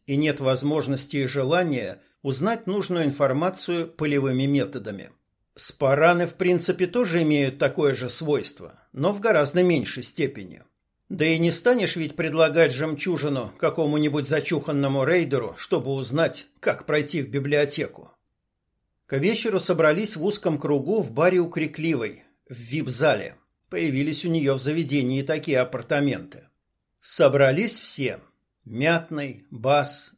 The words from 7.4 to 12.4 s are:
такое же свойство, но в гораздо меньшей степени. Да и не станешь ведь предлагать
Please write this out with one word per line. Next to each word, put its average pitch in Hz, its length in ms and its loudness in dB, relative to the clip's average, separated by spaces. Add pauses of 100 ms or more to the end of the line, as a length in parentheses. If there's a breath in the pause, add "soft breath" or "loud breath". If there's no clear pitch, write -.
такое 139 360 2
же 120 140 -6
свойство, 120 720 -4 (120)
но 156 200 0
в 202 80 -8
гораздо 175 420 4
меньшей 151 400 2
степени. 113 600 -6 (460)
Да 160 180 -2
и 165 120 2
не 165 120 4
станешь 220 460 2
ведь 156 200 -6
предлагать 156 560 4